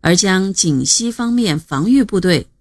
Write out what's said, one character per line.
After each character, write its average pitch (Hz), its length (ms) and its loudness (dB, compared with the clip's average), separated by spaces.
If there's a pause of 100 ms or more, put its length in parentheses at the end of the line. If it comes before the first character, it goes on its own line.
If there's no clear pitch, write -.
而 170 160 2
将 190 380 0
锦 139 320 0
西 233 260 -2
方 233 180 -4
面 220 300 0
防 160 300 -2
御 269 120 4
部 202 160 -2
队 175 280 0 (140)